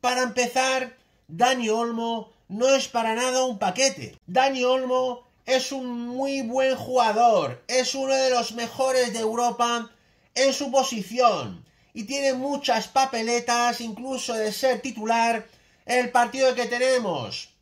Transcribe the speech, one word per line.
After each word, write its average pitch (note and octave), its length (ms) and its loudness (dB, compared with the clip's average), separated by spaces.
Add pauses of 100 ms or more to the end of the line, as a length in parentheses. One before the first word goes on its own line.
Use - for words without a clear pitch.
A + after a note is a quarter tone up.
Para B3+ 220 0
empezar, B3 720 -2 (320)
Dani A#3 400 2
Olmo A#3 640 -2 (160)
no A3 260 0
es C4+ 140 -2
para A3+ 260 0
nada B3+ 300 0
un A#3+ 120 -4
paquete. G#3 720 -2
Dani B3+ 380 2
Olmo B3+ 600 0 (200)
es B3+ 260 0
un A#3+ 380 -8
muy C4+ 320 -4
buen C4 340 0
jugador, A3+ 960 2
es B3+ 260 0
uno C4+ 180 -2
de C4 160 2
los A#3+ 220 0
mejores A#3+ 640 0
de A3+ 60 -6
Europa A#3 720 0 (460)
en C4+ 160 4
su C4+ 200 -4
posición A3 920 2 (300)
y A3 100 -10
tiene C4+ 300 -2
muchas C4 560 -2
papeletas, A#3+ 920 0
incluso A#3+ 540 -8
de G#3+ 180 -2
ser B3 300 0
titular A3+ 680 0 (380)
el A#3+ 260 0
partido B3+ 420 2
que A#3+ 120 -2
tenemos A3 960 -2